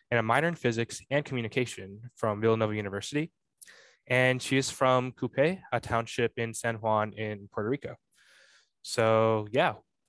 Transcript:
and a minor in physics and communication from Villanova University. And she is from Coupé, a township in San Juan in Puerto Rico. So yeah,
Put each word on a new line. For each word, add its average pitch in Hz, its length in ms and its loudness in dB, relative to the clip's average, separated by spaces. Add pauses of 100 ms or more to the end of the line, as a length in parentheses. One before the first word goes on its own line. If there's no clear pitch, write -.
and 120 100 2
a 110 40 2
minor 131 240 2
in 170 80 -4
physics 117 540 -2
and 143 160 0
communication 113 760 -4 (160)
from 107 240 -2
Villanova 110 360 2
University. 104 560 -6 (760)
And 127 340 2
she 135 160 0
is 135 120 0
from 127 420 2
Coupé, 147 480 0 (140)
a 117 80 -2
township 117 560 -2
in 117 160 -4
San 117 220 -4
Juan 107 380 0
in 107 380 -8
Puerto 107 180 -4
Rico. - 260 -6 (880)
So 110 680 4
yeah, 135 220 2 (360)